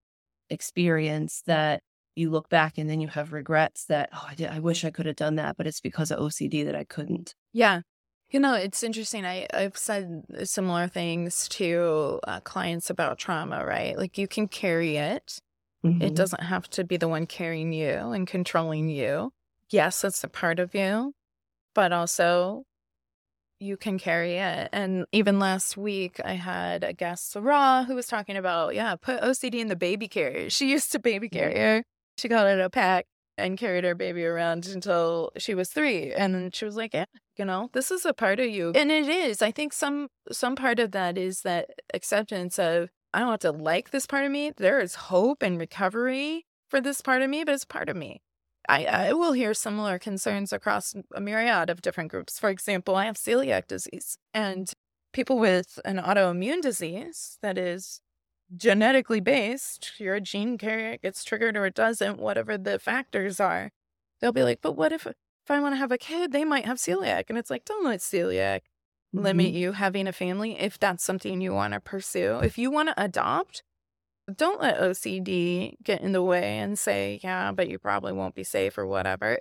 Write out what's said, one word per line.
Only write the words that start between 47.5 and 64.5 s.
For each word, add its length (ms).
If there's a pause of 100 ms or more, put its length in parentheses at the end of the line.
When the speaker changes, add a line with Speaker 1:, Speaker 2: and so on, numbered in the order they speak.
Speaker 2:
it's 100
part 240
of 80
me." 240 (480)
I, 160
I 300
will 180
hear 220
similar 440
concerns 540
across 420 (200)
a 60
myriad 500
of 120
different 280
groups. 280
For 120
example, 440
I 120
have 100
celiac 500
disease, 520 (160)
and 360 (420)
people 260
with 480
an 100
autoimmune 640
disease 840
that 160
is 440 (520)
genetically 680
based, 800
you're 180
a 40
gene 380
carrier, 340
it 100
gets 220
triggered 320
or 80
it 100
doesn't, 460
whatever 380
the 200
factors 600
are, 300 (500)
they'll 100
be 120
like, 180